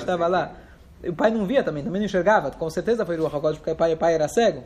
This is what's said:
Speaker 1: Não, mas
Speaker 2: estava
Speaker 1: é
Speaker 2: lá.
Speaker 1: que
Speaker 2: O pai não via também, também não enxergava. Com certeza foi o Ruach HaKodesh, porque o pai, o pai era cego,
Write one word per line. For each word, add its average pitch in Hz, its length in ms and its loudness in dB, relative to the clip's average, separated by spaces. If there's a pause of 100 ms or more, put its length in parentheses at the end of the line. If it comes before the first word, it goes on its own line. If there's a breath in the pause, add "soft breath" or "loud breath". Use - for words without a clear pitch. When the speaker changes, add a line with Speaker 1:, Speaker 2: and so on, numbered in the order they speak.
Speaker 1:
Não, - 0 -
mas 185 80 0
Speaker 2:
estava 170 100 0
Speaker 1:
é 170 40 2
Speaker 2:
lá. 175 280 0 (460 loud breath)
Speaker 1:
que - 80 -6
Speaker 2:
O 160 40 -6
pai 220 160 2
não 226 140 -2
via 233 180 2
também, 151 220 -4
também 180 160 -4
não 214 60 -2
enxergava. 180 440 2
Com 160 200 -6
certeza 214 340 -2
foi 170 140 -4
o - 20 -2
Ruach 151 160 -2
HaKodesh, 151 220 -2
porque - 140 -4
o 160 40 -4
pai, 165 160 2
o 156 60 0
pai 165 160 2
era 151 120 2
cego, 175 400 2